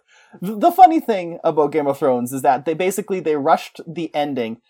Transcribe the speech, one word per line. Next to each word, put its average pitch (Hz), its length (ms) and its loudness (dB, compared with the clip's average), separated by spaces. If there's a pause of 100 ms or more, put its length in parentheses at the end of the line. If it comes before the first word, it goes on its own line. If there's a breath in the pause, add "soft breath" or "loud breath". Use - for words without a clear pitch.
(400 soft breath)
the 214 320 0
funny 349 260 8
thing 175 460 -4
about 151 260 2
Game 143 160 -2
of 139 120 -2
Thrones 123 340 0
is 131 100 -6
that 143 220 2
they 160 100 -2
basically, 185 460 -4
they 151 160 -2
rushed 156 500 -2
the 156 260 -10
ending 127 580 -4